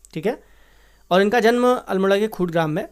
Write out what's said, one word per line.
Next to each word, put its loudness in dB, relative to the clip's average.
ठीक -10
है। -6
और 4
इनका 2
जन्म 2
अल्मोड़ा -2
के -2
खूट -4
ग्राम -2
में -6